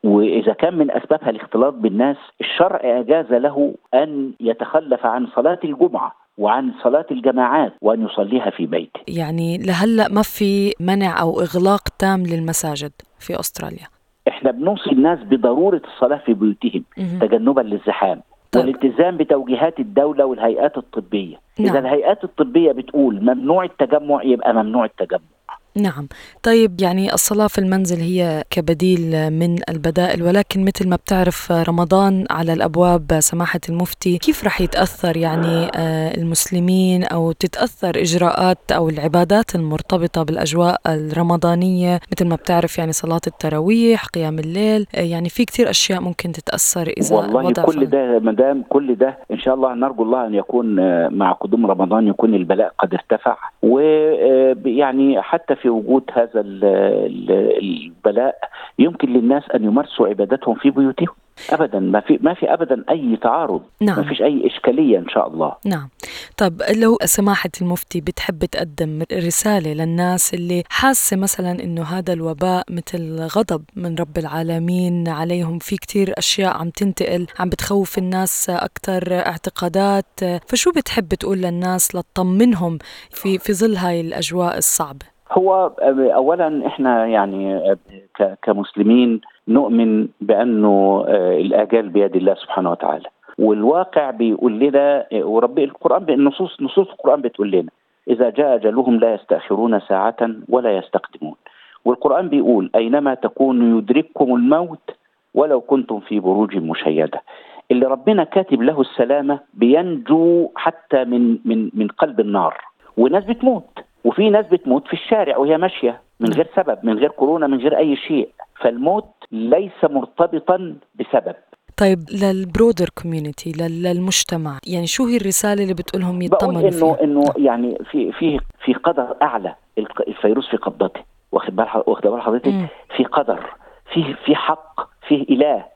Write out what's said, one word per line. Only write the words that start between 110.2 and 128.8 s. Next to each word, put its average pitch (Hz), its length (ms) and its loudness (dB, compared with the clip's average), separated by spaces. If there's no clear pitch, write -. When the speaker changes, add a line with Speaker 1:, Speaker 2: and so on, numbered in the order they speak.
Speaker 1:
حتى - 480 0
من، 120 420 2
من، 110 280 0
من 107 140 0
قلب 165 320 -2
النار. 202 380 0
وناس 190 260 4
بتموت، 233 460 -2
وفي 214 240 2
ناس 208 160 4
بتموت 147 420 0
في - 60 -4
الشارع 170 440 0
وهي 147 200 2
ماشية 135 440 -2
من 117 100 0
Speaker 2:
نعم. - 80 0
Speaker 1:
غير 165 180 0
سبب، - 280 0
من 110 140 0
غير 143 120 2
كورونا، 151 380 0
من 135 100 0
غير 139 200 0
أي 147 180 2
شيء. - 340 -2
فالموت 135 440 0
ليس 135 520 0
مرتبطا 170 920 -2
بسبب. - 400 -2
Speaker 2:
طيب، 190 220 2
للبرودر 190 680 0
كوميونيتي، 160 500 -8
لل-، 165 320 -6
للمجتمع، 175 840 -4
يعني 170 200 -4
شو 262 180 -2
هي 240 120 0
الرسالة 202 460 -2
اللي 185 100 -2
بتقولهم 180 460 -4
Speaker 1:
بقول 180 60 -4
Speaker 2:
يطمنوا 170 360 0
Speaker 1:
إنه، 185 80 4
Speaker 2:
فيها؟ 160 340 2
Speaker 1:
إنه 147 160 2
Speaker 2:
نعم. 143 260 2
Speaker 1:
يعني 120 320 0
في، 123 200 -2
في، 151 280 -2
في 127 80 2
قدر - 480 -2